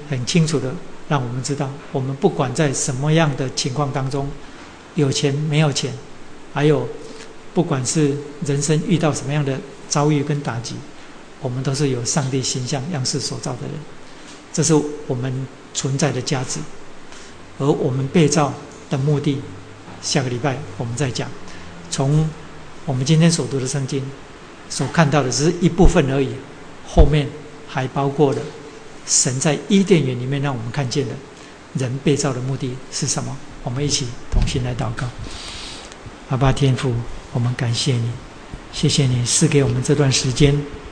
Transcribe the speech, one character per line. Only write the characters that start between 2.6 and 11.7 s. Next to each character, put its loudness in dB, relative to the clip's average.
什 -2
么 0
样 4
的 -2
情 -2
况 0
当 -2
中， -2
有 4
钱 2
没 2
有 4
钱， -2
还 2
有 4
不 4
管 0
是 2
人 0
生 2
遇 4
到 2
什 -6
么 -2
样 2
的 0
遭 4
遇 4
跟 0
打 -4
击， -8
我 -4
们 -2
都 0